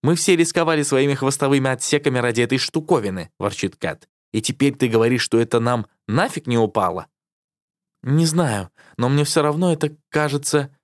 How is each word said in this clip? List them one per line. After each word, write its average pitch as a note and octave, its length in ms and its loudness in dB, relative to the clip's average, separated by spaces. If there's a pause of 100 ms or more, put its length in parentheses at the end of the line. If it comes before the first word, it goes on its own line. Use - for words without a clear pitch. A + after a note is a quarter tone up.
«Мы D3+ 120 2
все F3+ 220 2
рисковали E3 460 2
своими C#3 320 2
хвостовыми C3+ 560 0
отсеками C3 480 -2
ради A#2+ 240 0
этой C3 160 0
штуковины», G#2+ 800 -2
ворчит G2+ 380 -4
Кэт. - 320 -8 (240)
«И A2 100 -2
теперь C3+ 320 0
ты B2+ 140 0
говоришь, A2+ 340 2
что - 160 0
это A#2 220 2
нам A#2 260 -2 (200)
нафиг E3+ 400 -2
не A#2+ 120 0
упало?» F#2 480 0 (960)
«Не D#3 240 2
знаю, C#3 440 -2 (260)
но A#2+ 120 0
мне C#3+ 160 2
всё D3 180 0
равно D#3+ 300 2
это D3+ 240 -2 (140)
кажется C#3+ 600 0 (140)